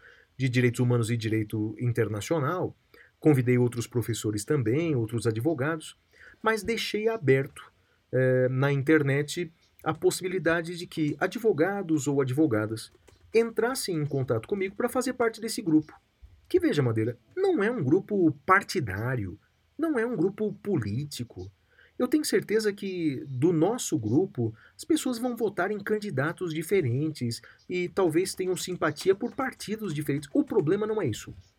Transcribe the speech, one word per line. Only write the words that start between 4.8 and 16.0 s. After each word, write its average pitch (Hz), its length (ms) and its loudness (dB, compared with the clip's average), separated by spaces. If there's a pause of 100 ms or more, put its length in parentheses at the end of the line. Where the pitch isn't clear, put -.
outros 113 300 -2
advogados, 147 680 -2 (460)
mas 220 220 0
deixei 214 440 -2
aberto, 139 640 0 (380)
eh, 127 400 2
na 135 220 2
internet 147 800 2 (320)
a 165 100 -2
possibilidade 175 840 -2
de 175 100 -10
que 151 340 -2
advogados 185 880 0
ou 139 120 2
advogadas 123 680 0 (420)
entrassem 226 640 0
em 147 100 0
contato 131 420 -2
comigo 196 260 -2
pra 240 140 -2
fazer 254 240 -2
parte 226 280 -2
desse 220 220 -6
grupo. 156 320 2 (540)